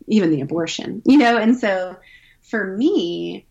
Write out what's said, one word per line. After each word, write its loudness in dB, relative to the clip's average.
even 2
the 0
abortion, -6
you 6
know? 4
And 2
so -4
for -6
me -4